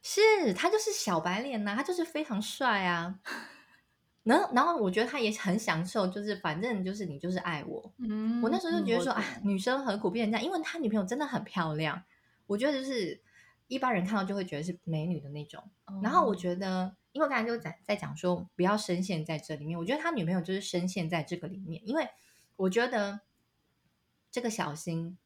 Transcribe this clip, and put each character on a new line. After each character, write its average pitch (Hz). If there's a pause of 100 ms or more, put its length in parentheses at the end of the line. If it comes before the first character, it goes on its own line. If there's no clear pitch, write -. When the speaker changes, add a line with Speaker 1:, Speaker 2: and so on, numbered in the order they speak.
Speaker 1:
是， 403
他 302
就 427
是 427
小 180
白 180
脸 247
呐， 202
他 269
就 359
是 349
非 311
常 214
帅 214
啊。 175
Speaker 2:
<laughs> -
Speaker 1:
然 233
后， 381
然 254
后 339
我 202
觉 202
得 247
他 285
也 220
很 196
享 175
受， 190
就 185
是 208
反 170
正 220
就 185
是 208
你 147
就 170
是 185
爱 156
我。 -
Speaker 2:
嗯， 220
Speaker 1:
我 233
那 370
时 349
候 339
就 -
觉 233
得 -
说， 262
Speaker 2:
嗯， -
我 220
懂。 -
Speaker 1:
啊， -
女 202
生 262
何 208
苦 202
变 226
成 214
这 226
样？ 240
因 349
为 339
他 -
女 247
朋 214
友 202
真 233
的 302
很 262
漂 160
亮， 156 (420)
我 202
觉 262
得 285
就 262
是 240 (480)
一 262
般 254
人 180
看 202
到 190
就 202
会 196
觉 170
得 151
是 180
美 160
女 170
的 143
那 147
种。 - (220)
Speaker 2:
哦。 196
Speaker 1:
然 220
后 330
我 202
觉 175
得， 185 (200)
因 285
为 294
刚 262
才 226
就 233
在， -
在 208
讲 151
说 180
不 175
要 202
深 185
陷 180
在 156
这 151
里 147
面， 165
我 170
觉 240
得 302
他 370
女 220
朋 175
友 185
就 190
是 196
深 180
陷 185
在 165
这 175
个 -
里 196
面， 165
因 247
为 302 (480)
我 190
觉 226
得 208 (1080)
这 240
个 233
小 151
新 170